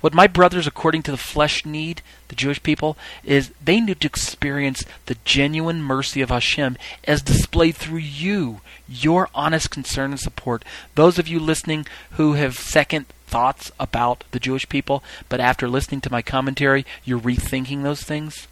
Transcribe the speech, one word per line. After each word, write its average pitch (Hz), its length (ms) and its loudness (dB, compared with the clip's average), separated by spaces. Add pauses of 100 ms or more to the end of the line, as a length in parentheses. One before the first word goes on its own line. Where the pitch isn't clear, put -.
What 156 120 2
my 180 140 8
brothers 175 400 4
according 160 360 0
to 151 80 -4
the 135 60 -4
flesh - 480 0
need, 156 360 -8 (260)
the - 80 -14
Jewish 135 260 -2
people, 151 360 0 (260)
is 139 280 2 (120)
they 175 160 4
need 202 220 0
to 151 60 0
experience 139 760 -4 (220)
the 127 180 -6
genuine 156 580 0
mercy 139 400 -2
of 123 80 -2
Hashem 127 480 0 (280)
as 147 160 2
displayed - 540 4
through 160 240 -8
you, 151 600 -2 (280)
your 156 460 2
honest 156 380 0
concern 139 400 -4
and 139 80 -6
support. - 460 -6 (300)
Those 165 220 8
of 165 100 0
you 165 120 -2
listening 156 480 -2 (240)
who 151 220 4
have 139 240 0
second 147 500 0 (180)
thoughts 127 540 -2
about 120 520 -2
the 123 80 -6
Jewish 131 280 -4
people, 139 340 -2 (280)
but 127 100 -2
after 123 280 2
listening 135 340 -2
to 123 100 -6
my 120 100 0
commentary, 135 640 0 (200)
you're 123 140 -2
rethinking 127 640 -2
those 143 220 -4
things 151 480 -8